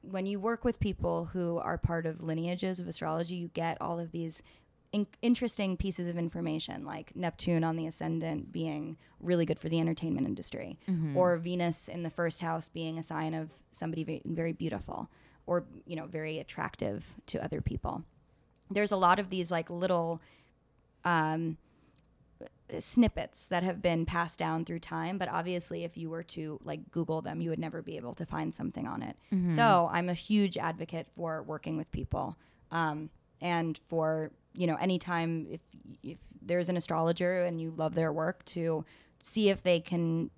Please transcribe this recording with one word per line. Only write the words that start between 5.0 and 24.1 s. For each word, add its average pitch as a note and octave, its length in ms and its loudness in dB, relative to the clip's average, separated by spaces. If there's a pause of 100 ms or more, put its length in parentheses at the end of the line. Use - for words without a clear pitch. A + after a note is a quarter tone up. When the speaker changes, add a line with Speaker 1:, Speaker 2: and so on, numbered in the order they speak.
Speaker 1:
interesting A3+ 540 2
pieces F3+ 320 -2
of E3+ 80 -2
information, E3 680 -2
like - 300 -10
Neptune E3+ 500 2
on D#3+ 120 2
the E3 100 -2
ascendant D#3+ 680 -2
being D#3+ 440 -4 (240)
really E3+ 240 4
good D#3+ 140 0
for - 100 -6
the E3 120 2
entertainment E3 460 0
industry, - 520 -6 (100)
Speaker 2:
Mm-hmm. D#3+ 280 0
Speaker 1:
or F3+ 200 6
Venus F3 520 -2
in F3 140 -8
the E3 80 -4
first E3+ 300 -2
house E3 280 -4
being E3 300 -6
a D#3+ 40 -6
sign D#3+ 320 -4
of D#3+ 160 -6 (220)
somebody E3 320 -4
ve-, D#3 200 -6
very E3 280 -2
beautiful - 560 -4 (380)
or, F3 180 0 (220)
you E3+ 100 -8
know, D#3+ 100 -8
very D#3 320 -6
attractive - 760 -6 (120)
to - 160 -4
other - 180 -4
people. - 420 -4 (680)
There's G3+ 220 2
a G3+ 40 4
lot F#3 220 8
of F#3+ 120 -2
these, F3+ 200 0
like, E3 200 0
little, F3 500 2 (840)
um, D#3+ 520 4 (1200)
snippets - 680 2
that F3 140 0
have F3+ 180 -2
been E3+ 240 4
passed E3+ 340 -2